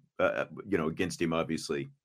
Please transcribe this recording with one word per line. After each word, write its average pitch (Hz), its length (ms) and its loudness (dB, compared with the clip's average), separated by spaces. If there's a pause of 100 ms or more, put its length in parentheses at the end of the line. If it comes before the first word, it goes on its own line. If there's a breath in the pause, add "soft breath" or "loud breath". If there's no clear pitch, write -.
(180)
uh, 69 280 2 (220)
you 95 80 2
know, 80 120 2
against 85 340 -2
him, 82 100 2
obviously, 76 600 -2 (120)